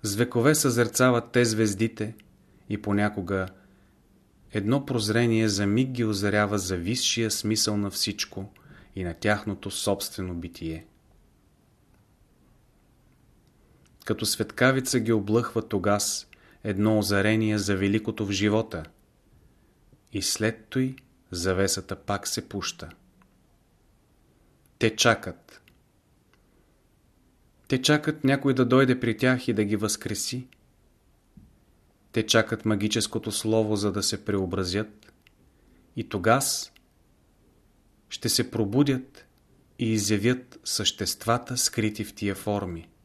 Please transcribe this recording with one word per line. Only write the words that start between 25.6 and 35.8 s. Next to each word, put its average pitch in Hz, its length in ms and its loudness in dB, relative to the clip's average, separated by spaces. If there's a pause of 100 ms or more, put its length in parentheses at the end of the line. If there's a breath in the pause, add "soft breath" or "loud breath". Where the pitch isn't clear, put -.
Те 131 140 0
чакат 151 420 0
някой 135 300 2
да 127 120 4
дойде 127 340 4
при 113 180 0
тях 127 300 2
и 120 60 0
да 104 100 2
ги 104 120 2
възкреси. 107 720 -4 (1600)
Те 110 140 0
чакат 110 400 0
магическото 107 640 -2
слово, 110 440 0
за 101 160 0
да 98 120 -4
се - 220 -4
преобразят. 95 880 -4 (840 soft breath)